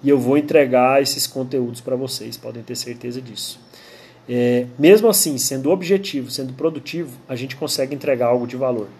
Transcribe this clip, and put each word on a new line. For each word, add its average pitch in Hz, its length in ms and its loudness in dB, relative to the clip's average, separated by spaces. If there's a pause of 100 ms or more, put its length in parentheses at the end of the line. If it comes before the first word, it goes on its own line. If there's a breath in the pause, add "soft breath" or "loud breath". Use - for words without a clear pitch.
e 139 60 2
eu 143 100 6
vou 127 180 2
entregar 139 640 4
esses - 240 -2
conteúdos 127 560 -4
pra 131 140 -4
vocês, 123 420 -8
podem 117 240 -12
ter 117 140 -12
certeza 120 440 -10
disso. 113 400 -14 (680 loud breath)
É, 123 380 2 (100)
mesmo 202 300 8
assim, 160 320 2
sendo 135 320 -2
objetivo, 180 580 0
sendo 131 240 -8
produtivo, 147 640 -6 (100)
a 131 80 -8
gente 127 200 -8
consegue 143 400 -4
entregar 127 320 -4
algo 123 180 2
de 120 100 -10
valor 123 320 -4 (120)